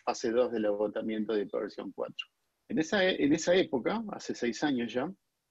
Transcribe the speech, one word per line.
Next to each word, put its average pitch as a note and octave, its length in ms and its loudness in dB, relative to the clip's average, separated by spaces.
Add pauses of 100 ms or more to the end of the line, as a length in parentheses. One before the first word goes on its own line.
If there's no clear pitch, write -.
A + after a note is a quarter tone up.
fase A#2+ 280 -2
dos A#2+ 200 4
del A2 140 0
agotamiento G#2+ 680 0
de G#2 100 2
I - 20 -6
P G#2 120 -6
v G#2 380 -6
cuatro. - 320 -8 (400)
En - 120 -2
esa, F#3 260 2
en D3+ 260 2
esa E3+ 240 4
época, A#2 560 2
hace - 240 -8
seis A#2+ 260 -2
años B2+ 300 0
ya, B2+ 180 -2 (420)